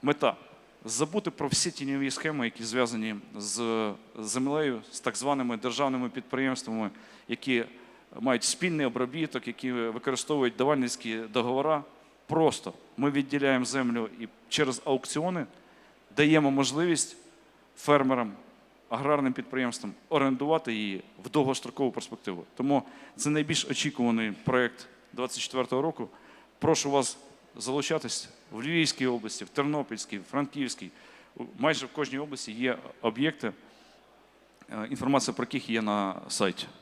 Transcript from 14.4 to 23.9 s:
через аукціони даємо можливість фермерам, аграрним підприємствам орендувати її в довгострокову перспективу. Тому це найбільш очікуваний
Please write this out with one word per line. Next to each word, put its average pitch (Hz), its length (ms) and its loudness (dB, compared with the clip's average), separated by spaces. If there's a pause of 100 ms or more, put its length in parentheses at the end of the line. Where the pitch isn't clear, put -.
через 131 360 2
аукціони 151 600 0 (720)
даємо 151 340 8
можливість 139 680 2 (600)
фермерам, 131 560 4 (560)
аграрним 135 440 2
підприємствам 123 600 -4 (160)
орендувати 139 640 2
її 104 300 -4 (200)
в - 60 -12
довгострокову 131 640 2
перспективу. 95 540 -8 (100)
Тому 135 280 2 (320)
це - 140 -2
найбільш 151 360 0
очікуваний 120 680 0